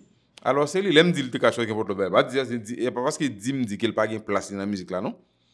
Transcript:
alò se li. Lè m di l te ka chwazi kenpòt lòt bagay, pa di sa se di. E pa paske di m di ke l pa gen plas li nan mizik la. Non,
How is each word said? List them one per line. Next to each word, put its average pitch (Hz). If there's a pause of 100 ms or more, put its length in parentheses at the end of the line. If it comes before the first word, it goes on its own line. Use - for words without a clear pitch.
(420)
alò 139
se 185
li. 196
Lè 160
m 175
di 139
l 120
te 127
ka 117
chwazi 117
kenpòt 107
lòt 95
bagay, 92
pa 135
di 127
sa 131
se 120
di. 113
E 120
pa 123
paske 151
di 113
m 131
di 101
ke 110
l -
pa 110
gen 107
plas 98
li 101
nan 98
mizik 92
la. 90
Non, 208 (400)